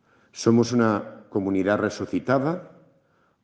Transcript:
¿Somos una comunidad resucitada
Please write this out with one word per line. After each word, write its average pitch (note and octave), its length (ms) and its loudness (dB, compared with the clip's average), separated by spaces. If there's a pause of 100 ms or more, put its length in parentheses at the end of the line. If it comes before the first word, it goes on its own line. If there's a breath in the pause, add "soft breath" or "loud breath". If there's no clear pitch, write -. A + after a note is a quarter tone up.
(320 soft breath)
¿Somos A#2 400 2
una A2 580 0
comunidad G2 500 0
resucitada C3 920 -2 (720)